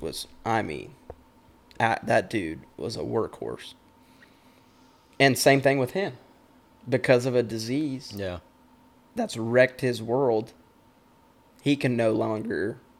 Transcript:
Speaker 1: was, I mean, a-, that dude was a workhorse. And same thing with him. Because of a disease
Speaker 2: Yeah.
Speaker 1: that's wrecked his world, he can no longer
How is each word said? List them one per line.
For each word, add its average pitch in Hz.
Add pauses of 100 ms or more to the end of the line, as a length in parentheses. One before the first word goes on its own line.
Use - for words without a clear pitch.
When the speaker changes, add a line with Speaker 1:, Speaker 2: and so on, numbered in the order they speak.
Speaker 1:
was, - (160)
I 113
mean, 80 (880)
a-, 113
that 110
dude 87 (160)
was 110
a 82
workhorse. 73 (1500)
And 135
same 139
thing 139
with 127
him. 190 (760)
Because 123
of 127
a 123
disease 123
Speaker 2:
Yeah. 92 (760)
Speaker 1:
that's 117
wrecked 120
his 120
world, 117 (1120)
he 143
can 131
no 113
longer 110 (240)